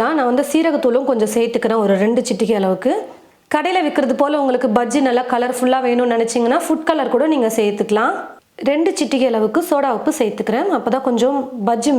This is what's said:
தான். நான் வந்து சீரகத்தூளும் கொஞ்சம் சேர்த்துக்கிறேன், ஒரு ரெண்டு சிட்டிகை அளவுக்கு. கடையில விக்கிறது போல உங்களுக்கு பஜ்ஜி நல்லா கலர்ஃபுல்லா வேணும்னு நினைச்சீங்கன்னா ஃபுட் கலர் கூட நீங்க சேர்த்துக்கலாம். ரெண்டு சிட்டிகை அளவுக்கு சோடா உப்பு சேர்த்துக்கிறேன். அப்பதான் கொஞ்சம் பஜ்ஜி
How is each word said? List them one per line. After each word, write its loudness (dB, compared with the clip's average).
தான். 0
நான் 0
வந்து 2
சீரகத்தூளும் 2
கொஞ்சம் 0
சேர்த்துக்கிறேன், 0
ஒரு 2
ரெண்டு 2
சிட்டிகை 0
அளவுக்கு. 0
கடையில 0
விக்கிறது 0
போல 2
உங்களுக்கு 0
பஜ்ஜி 0
நல்லா 0
கலர்ஃபுல்லா 0
வேணும்னு 2
நினைச்சீங்கன்னா 0
ஃபுட் 0
கலர் 0
கூட 2
நீங்க 2
சேர்த்துக்கலாம். 0
ரெண்டு 2
சிட்டிகை 0
அளவுக்கு 0
சோடா 0
உப்பு -2
சேர்த்துக்கிறேன். -2
அப்பதான் -2
கொஞ்சம் 0
பஜ்ஜி 0